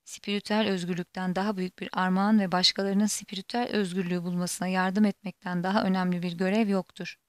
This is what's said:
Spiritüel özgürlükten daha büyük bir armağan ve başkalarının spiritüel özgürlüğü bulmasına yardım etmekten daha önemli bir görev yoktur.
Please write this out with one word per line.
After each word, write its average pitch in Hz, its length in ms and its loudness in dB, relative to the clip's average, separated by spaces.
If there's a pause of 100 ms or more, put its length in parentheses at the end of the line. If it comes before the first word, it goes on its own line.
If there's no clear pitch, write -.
Spiritüel 208 640 -2
özgürlükten 180 680 -2
daha 196 220 0
büyük 185 220 -6
bir - 140 -8
armağan 190 480 4
ve 185 120 0
başkalarının 196 540 2
spiritüel 208 600 -4
özgürlüğü 180 540 -2
bulmasına 180 460 -4
yardım 185 360 2
etmekten 180 600 -2
daha 196 200 2
önemli 185 380 0
bir 180 100 -4
görev 190 360 2
yoktur. 190 500 -4 (100)